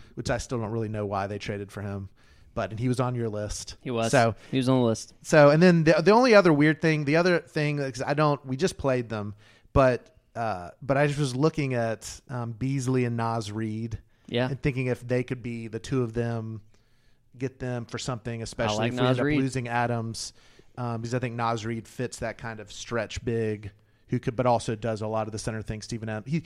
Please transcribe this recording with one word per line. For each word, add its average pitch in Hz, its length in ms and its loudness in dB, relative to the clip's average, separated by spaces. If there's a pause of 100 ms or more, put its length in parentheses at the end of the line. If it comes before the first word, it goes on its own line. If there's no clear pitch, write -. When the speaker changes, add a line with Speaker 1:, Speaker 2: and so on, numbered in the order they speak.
(160)
Speaker 1:
which 135 140 -6
I 127 80 0
still 120 220 -6
don't 107 120 -4
really 113 180 -4
know 107 160 -4
why 101 220 -2
they 104 100 -6
traded 101 340 -8
for 101 100 -10
him. 98 280 -8 (440)
But, 101 180 -4
and 110 80 -8
he 127 80 -2
was 127 120 0
on 123 160 0
your 117 140 -4
list. 104 520 -8
Speaker 2:
He 131 100 -8
was. 113 200 0
Speaker 1:
So 117 240 4 (140)
Speaker 2:
He 131 80 -2
was 127 100 0
on 131 120 4
the 123 60 4
list. - 360 -2
Speaker 1:
So, 147 300 8
and 160 120 6
then 170 220 8
the, 160 160 6
the 165 100 6
only 233 240 8
other 180 160 8
weird 151 300 4
thing, 156 240 2
the 143 120 2
other 175 220 4
thing, 147 380 -2
'cause 135 280 -4
I 139 80 0
don't, 147 320 2
we 131 120 -4
just 175 200 -2
played 127 300 0
them, 104 280 -8 (360)
but, 127 420 4 (220)
uh, 98 360 -6 (100)
but 131 160 0
I 147 100 4
just 143 120 -2
was 135 140 0
looking 139 420 0
at, 113 440 -4 (100)
um, 120 220 -8
Beasley 127 540 0
and 120 100 -2
Naz 113 380 -2
Reid 110 460 -6 (280)
Speaker 2:
Yeah. 123 220 0
Speaker 1:
and 135 120 -6
thinking 131 260 -2
if 123 200 -4
they 127 160 0
could 127 180 -6
be 117 260 -8
the 107 120 -8
two 131 240 -2
of 113 100 -4
them, 113 480 -4 (760)
get 123 220 -8
them 123 260 -6
for - 120 -10
something, 117 440 -8
especially 110 340 -2
Speaker 2:
I 107 40 -2
like 117 140 0
Speaker 1:
if 123 60 -4
we 123 60 2
Speaker 2:
Naz 127 60 4
Speaker 1:
end 127 80 2
up 123 60 2
Speaker 2:
Reid. 147 140 2
Speaker 1:
losing 127 300 -2
Adams, 117 640 -4 (440)
um, 117 240 -6
because 117 120 -6
I 127 60 0
think 117 160 -6
Naz 117 300 -2
Reid 113 220 -6
fits - 320 -8
that 113 180 -8
kind 113 220 -12
of 104 100 -16
stretch - 540 -6
big 110 480 -2 (380)
who 123 100 0
could, 123 160 -6
but 123 100 0
also 120 300 2
does 110 260 -4
a 110 60 -6
lot 110 180 -4
of 107 60 -12
the 107 80 -8
center 110 220 -6
thing. 107 200 -8
Steven 110 280 -10
Adams, 107 200 -8
he, 160 160 -4